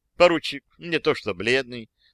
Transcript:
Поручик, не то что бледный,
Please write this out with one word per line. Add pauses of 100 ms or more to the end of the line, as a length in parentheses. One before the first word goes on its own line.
(180)
Поручик, (160)
не
то
что
бледный, (220)